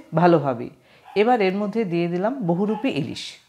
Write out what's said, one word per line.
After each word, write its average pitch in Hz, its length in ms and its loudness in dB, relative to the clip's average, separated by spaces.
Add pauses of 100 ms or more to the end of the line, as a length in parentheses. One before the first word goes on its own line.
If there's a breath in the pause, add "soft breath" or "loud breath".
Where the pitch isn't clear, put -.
(160)
ভালোভাবে। 143 520 2 (400 loud breath)
এবার 226 340 2
এর 185 200 2
মধ্যে 208 240 -4
দিয়ে 170 240 -2
দিলাম 185 240 -2 (140)
বহুরূপী 208 420 0 (120)
ইলিশ। - 220 -8 (260)